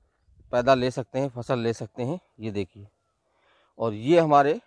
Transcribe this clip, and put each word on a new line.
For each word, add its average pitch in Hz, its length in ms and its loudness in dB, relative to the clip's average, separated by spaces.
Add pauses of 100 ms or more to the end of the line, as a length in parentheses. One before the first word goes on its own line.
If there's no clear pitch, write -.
(520)
पैदा 123 220 4
ले 127 160 0
सकते 131 280 -8
हैं, 139 100 -2
फसल 120 300 -6
ले 117 140 -2
सकते 117 300 -12
हैं। 151 160 -6 (220)
ये 107 100 -8
देखिए, 98 360 -10 (920)
और 113 160 -4
ये 139 260 2
हमारे 147 460 4